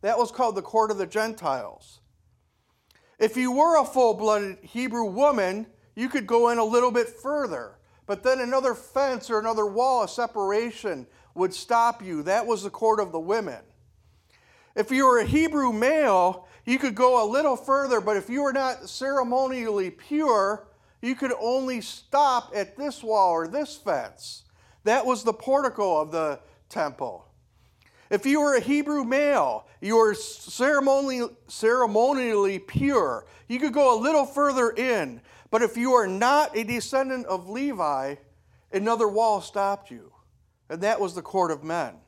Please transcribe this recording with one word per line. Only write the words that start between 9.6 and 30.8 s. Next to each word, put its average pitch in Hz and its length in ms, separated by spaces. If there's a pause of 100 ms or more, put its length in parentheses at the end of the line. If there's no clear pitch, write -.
wall 240 360
of 180 60
separation 214 960 (300)
would 185 180
stop 233 500
you. 165 200
That 208 240
was 214 160
the 202 80
court 220 280
of 185 120
the 160 80
women. 170 420 (1120)
If 214 140
you 269 160
were 247 140
a 208 60
Hebrew 294 460
male, 214 760 (180)
you 247 140
could 254 160
go 254 280
a 208 60
little 277 260
further, 269 460
but 208 160
if 196 120
you 262 120
were 277 120
not 262 360
ceremonially 247 1040
pure, 214 760 (340)
you 247 120
could 254 260
only 254 420
stop 269 720
at 202 220
this 277 260
wall 208 280
or 165 160
this 269 280
fence. - 680 (400)
That 247 220
was 233 180
the 226 100
portico 220 680
of 156 120
the 156 280 (300)
temple. 123 560 (840)
If 202 160
you 277 160
were 285 140
a 233 60
Hebrew 294 420
male, 233 640 (140)
you 220 160
were 220 160
ceremonially, 269 1160 (180)